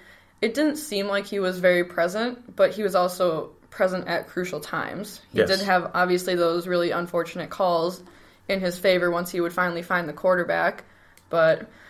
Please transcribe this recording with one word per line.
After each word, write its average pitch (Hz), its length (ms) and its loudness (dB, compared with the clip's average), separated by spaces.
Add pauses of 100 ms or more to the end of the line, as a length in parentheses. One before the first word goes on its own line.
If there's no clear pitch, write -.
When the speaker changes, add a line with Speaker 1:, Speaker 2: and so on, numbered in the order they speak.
(420)
Speaker 1:
it 226 140 0
didn't 302 220 2
seem 202 300 -6
like 202 200 -2
he 202 120 -4
was 185 200 -2
very 180 240 4
present, 190 720 -4
but - 160 6
he 214 120 -6
was 185 120 0
also 180 560 0 (180)
present 185 380 -2
at 170 200 -4
crucial 180 320 -6
times. - 640 -8 (100)
He - 80 -2
Speaker 2:
Yes. 185 100 4
Speaker 1:
did 190 120 2
have, 185 320 0
obviously, 180 420 0
those 175 320 0
really 175 240 0
unfortunate 170 600 -4
calls 175 520 0 (460)
in 196 100 0
his 180 200 -2
favor 180 320 4
once 175 200 -2
he 185 100 -4
would 170 120 -2
finally 175 300 -2
find 175 260 -2
the 151 40 -8
quarterback, 175 720 0 (460)
but 160 380 4 (220)